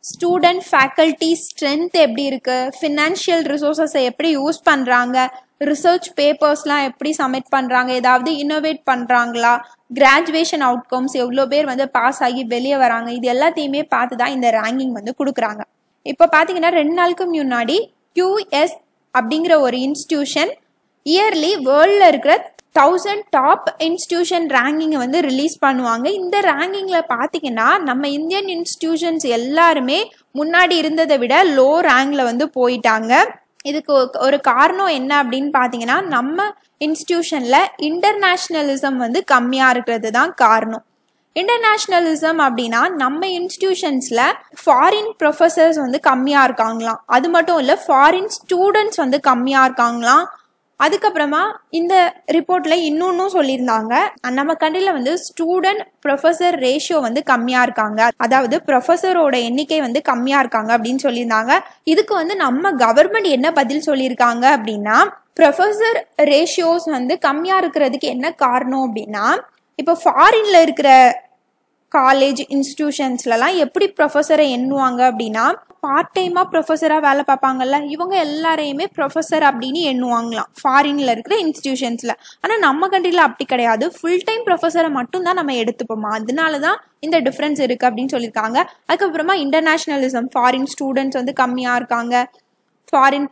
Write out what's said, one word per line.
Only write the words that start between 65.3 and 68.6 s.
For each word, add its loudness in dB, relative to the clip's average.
ப்ரொஃபசர் 2
ரேஷியோஸ் 0
வந்து -2
கம்மியா 0
இருக்கிறதுக்கு -2
என்ன -4
காரணம் 0